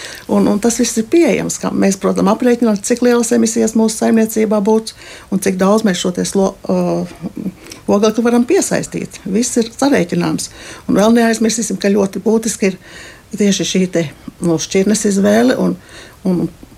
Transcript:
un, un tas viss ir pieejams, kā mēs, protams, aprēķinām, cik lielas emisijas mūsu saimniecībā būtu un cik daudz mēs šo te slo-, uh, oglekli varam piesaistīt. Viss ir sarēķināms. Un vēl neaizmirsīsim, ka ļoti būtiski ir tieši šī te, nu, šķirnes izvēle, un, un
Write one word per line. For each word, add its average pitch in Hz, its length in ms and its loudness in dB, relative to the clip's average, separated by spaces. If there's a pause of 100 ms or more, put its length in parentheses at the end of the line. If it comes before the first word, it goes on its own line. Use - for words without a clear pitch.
(280)
un, 202 200 2
un 208 120 0
tas 233 180 0
viss 233 200 -2
ir 220 60 -2
pieejams, 226 540 2
kā - 140 -4
mēs, 196 240 2
protams, 185 320 0
aprēķinām, 233 540 2
cik 240 200 -2
lielas 240 300 2
emisijas 226 420 2
mūsu 220 220 2
saimniecībā 220 640 0
būtu 220 320 0 (380)
un 196 100 -2
cik 190 160 -2
daudz 202 280 2
mēs 180 120 2
šo 180 160 -2
te 185 120 -4
slo-, 190 300 0 (140)
uh, 175 400 -2 (800)
oglekli 220 380 2
varam 240 200 4
piesaistīt. - 800 -2
Viss 196 340 -2
ir 226 160 0
sarēķināms. 175 800 -2 (380)
Un - 120 2
vēl 226 160 4
neaizmirsīsim, 226 640 0
ka 202 80 0
ļoti 196 320 0
būtiski 214 520 0
ir 185 40 -14 (540)
tieši 196 340 0
šī 185 260 0
te, 170 140 0 (360)
nu, 170 180 0
šķirnes 196 480 0
izvēle, 208 520 2
un, 180 180 -2 (440)
un 175 240 -2 (340)